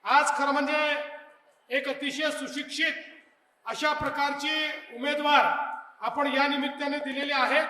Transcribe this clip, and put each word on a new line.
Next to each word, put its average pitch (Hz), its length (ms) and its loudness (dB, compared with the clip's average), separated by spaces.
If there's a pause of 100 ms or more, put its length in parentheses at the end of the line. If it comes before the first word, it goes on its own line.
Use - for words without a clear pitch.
आज 285 340 4
खरं 277 140 0
म्हणजे 294 440 0 (720)
एक 269 200 -2
अतिशय 285 420 -4
सुशिक्षित 285 600 -4 (720)
अशा 294 280 0
प्रकारचे 294 800 -2 (240)
उमेदवार 294 460 4 (600)
आपण 262 260 0
या 277 200 2
निमित्ताने 285 500 -2
दिलेले 285 360 -4
आहेत 269 360 2